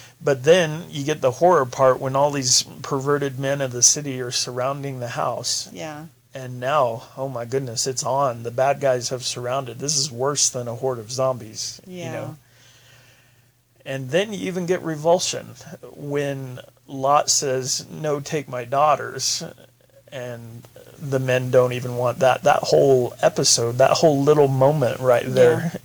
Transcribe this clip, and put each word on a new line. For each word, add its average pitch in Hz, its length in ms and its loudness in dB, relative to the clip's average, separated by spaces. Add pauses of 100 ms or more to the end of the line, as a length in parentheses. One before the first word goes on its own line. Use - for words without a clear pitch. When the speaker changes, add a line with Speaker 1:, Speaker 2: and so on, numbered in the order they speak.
(200)
Speaker 1:
But 139 240 0
then 160 460 4
you 151 120 -6
get 143 200 -4
the 131 80 4 (100)
horror 165 240 6
part 131 340 4
when 135 160 -4
all 143 160 4
these 131 340 0 (180)
perverted 139 560 -2
men 139 240 -2
of 131 100 -4
the 120 100 -6
city 139 380 0
are 123 100 -6
surrounding 131 720 -4
the 120 80 -8
house. 123 640 -4
Speaker 2:
Yeah. 156 340 -12 (280)
Speaker 1:
And 127 260 -12
now, 123 440 0 (120)
oh 135 120 -6
my 120 180 -8
goodness, 123 400 -4
it's 127 180 -6
on. 123 380 -2
The 117 80 -8
bad 135 300 0
guys 127 280 0
have 127 160 -8
surrounded. 123 540 -6
This 143 180 -2
is 156 160 -2
worse 131 380 -2
than 123 180 -8
a 113 60 -6
horde 123 240 -4
of 110 120 -12
zombies, 123 760 -4
Speaker 2:
Yeah. 180 200 -14
Speaker 1:
you 160 60 -10
know. 120 240 -10 (1500)
And 135 260 -8
then 196 220 0
you 185 140 -6
even 180 200 -4
get 180 160 -2
revulsion 156 720 0 (420)
when 139 640 -6 (260)
Lot 139 440 0
says, 131 600 -2
"No, 151 300 -4
take 143 280 -6
my 123 160 -8
daughters." 131 760 0 (720)
And 120 500 -12 (380)
the 135 180 0
men 127 320 0
don't 127 220 6
even 123 240 -6
want 120 240 0
that. 127 240 4
That 143 200 4
whole 135 560 4
episode, 120 580 2
that 135 200 6
whole 147 240 4
little 147 240 6
moment 135 540 2
right 123 260 4
Speaker 2:
Yeah. - 80 -4
Speaker 1:
there 147 380 4 (120)